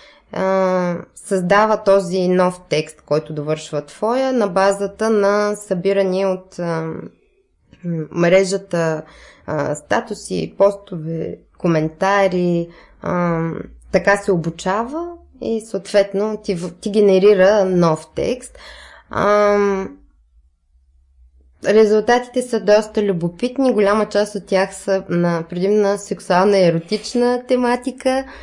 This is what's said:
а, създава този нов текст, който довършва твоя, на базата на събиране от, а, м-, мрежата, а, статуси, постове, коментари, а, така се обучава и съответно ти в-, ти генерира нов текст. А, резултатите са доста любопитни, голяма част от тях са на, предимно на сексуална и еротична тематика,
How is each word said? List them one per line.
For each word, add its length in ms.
а, 640
създава 680
този 440
нов 420
текст, 320
който 320
довършва 520
твоя, 480
на 140
базата 640
на 460
събиране 720
от, 340
а, 220
м-, 280
мрежата, 920
а, 300
статуси, 840
постове, 760
коментари, 1080
а, 400
така 260
се 140
обучава 760
и 200
съответно 840
ти 120
в-, 260
ти 100
генерира 720
нов 500
текст. 420
А, 480
резултатите 760
са 180
доста 440
любопитни, 680
голяма 320
част 300
от 100
тях 300
са 340
на, 400
предимно 320
на 160
сексуална 600
и 80
еротична 840
тематика, 800